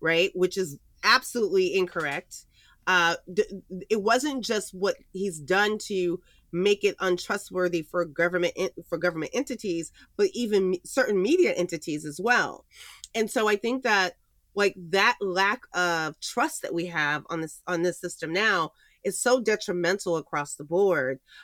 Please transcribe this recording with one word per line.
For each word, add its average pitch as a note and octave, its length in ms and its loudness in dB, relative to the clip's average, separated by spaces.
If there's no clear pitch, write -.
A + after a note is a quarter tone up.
right? E3 320 2
Which F#3 240 0
is D3+ 200 -4
absolutely G3 720 2
incorrect. E3+ 680 -4
Uh, E3+ 280 4
d-, F#3+ 280 -2
it G#3 120 2
wasn't B3+ 420 0
just G#3+ 300 -4
what F#3+ 240 -2
he's F#3 260 -4
done G3+ 380 2
to F3+ 320 0
make G3+ 320 2
it F#3+ 160 2
untrustworthy F3+ 800 -2
for F3 240 -2
government E3+ 500 0
en-, F3 340 -4
for E3 80 -2
government E3 360 -2
entities, G#3 580 -4
but G3+ 160 4
even G3+ 380 2
me-, F3+ 120 -2
certain G#3 380 0
media C#4+ 320 4
entities D#3+ 520 -4
as D3 140 -10
well. G#3 460 0
And A3+ 140 0
so G#3+ 180 2
I G#3 80 4
think B3 280 -2
that, G3 340 0
like, G3+ 200 2
that G3+ 320 2
lack F#3+ 400 0
of E3+ 460 -2
trust - 440 -4
that - 100 -6
we E3+ 140 -2
have D3+ 420 -2
on E3 120 -4
this, - 260 -10
on F3 160 0
this F3 160 0
system E3 340 -8
now F#3+ 380 0
is F#3 160 -4
so B3 220 4
detrimental F#3 720 0
across D3 400 -4
the D#3 80 -14
board. D3+ 560 2